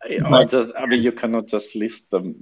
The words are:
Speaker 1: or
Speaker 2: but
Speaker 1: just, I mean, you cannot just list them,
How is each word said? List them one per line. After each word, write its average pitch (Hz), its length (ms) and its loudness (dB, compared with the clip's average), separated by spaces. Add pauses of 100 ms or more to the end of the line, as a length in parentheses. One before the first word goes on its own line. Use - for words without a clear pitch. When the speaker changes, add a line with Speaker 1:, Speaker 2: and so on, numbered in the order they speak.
Speaker 1:
or - 220 -2
Speaker 2:
but 127 220 6
Speaker 1:
just, 120 260 2
I 127 80 -6
mean, 123 160 2
you 120 100 2
cannot 113 360 -4
just - 280 -6
list 110 360 -6
them, 92 300 -2